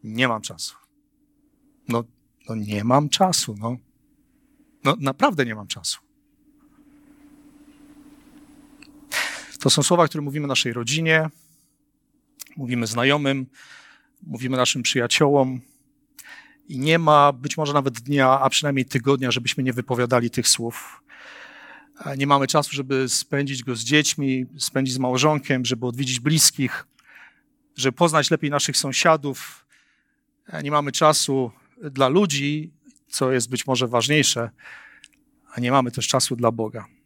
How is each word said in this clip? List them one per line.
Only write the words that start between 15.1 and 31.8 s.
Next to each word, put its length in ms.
i 120
nie 200
ma 320
być 260
może 160
nawet 260
dnia, 400
a 100
przynajmniej 360
tygodnia, 460
żebyśmy 320
nie 100
wypowiadali 560
tych 180
słów. 560
Nie 100
mamy 200
czasu, 240
żeby 380
spędzić 540
go 120
z 80
dziećmi, 640
spędzić 360
z 60
małżonkiem, 680
żeby 220
odwiedzić 320
bliskich, 680
żeby 160
poznać 400
lepiej 180
naszych 280
sąsiadów. 880
Nie 80
mamy 200
czasu 600